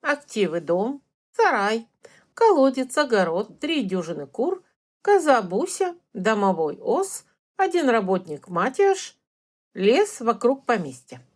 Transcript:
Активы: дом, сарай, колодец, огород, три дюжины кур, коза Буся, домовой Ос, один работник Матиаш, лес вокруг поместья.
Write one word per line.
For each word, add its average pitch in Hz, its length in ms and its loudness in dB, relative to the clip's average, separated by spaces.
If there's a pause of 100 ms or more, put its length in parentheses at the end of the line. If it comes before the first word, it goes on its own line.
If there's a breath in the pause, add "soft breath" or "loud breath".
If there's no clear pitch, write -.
Активы: 202 600 -2
дом, 185 400 -2 (300)
сарай, 226 560 0 (460 soft breath)
колодец, 269 640 2
огород, 202 600 0
три 302 240 -2
дюжины 170 420 -6
кур, 311 380 -4 (380)
коза 311 400 4
Буся, 311 540 -4 (180)
домовой 190 680 0
Ос, 370 440 -4 (320)
один 349 320 0
работник 185 580 -2
Матиаш, 262 680 0 (560)
лес 240 480 0
вокруг 240 440 0
поместья. 151 560 -6 (140)